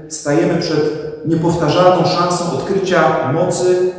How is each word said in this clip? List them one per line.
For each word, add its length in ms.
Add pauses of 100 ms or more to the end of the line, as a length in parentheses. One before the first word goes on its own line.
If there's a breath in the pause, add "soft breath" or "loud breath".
stajemy 520
przed 480 (180)
niepowtarzalną 800
szansą 460
odkrycia 800
mocy 680